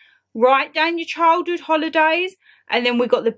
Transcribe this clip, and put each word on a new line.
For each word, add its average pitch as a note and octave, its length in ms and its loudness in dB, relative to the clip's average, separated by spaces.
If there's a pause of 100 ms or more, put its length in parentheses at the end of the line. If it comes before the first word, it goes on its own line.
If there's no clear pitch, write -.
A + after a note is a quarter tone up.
(340)
"Write C4+ 400 2
down E4 240 -2
your E4 80 -8
childhood E4 560 0
holidays." D#4+ 720 0 (340)
And A#3+ 160 -2
then A#3+ 120 0
we A#3+ 100 2
got G#3+ 180 0
the A3+ 120 -2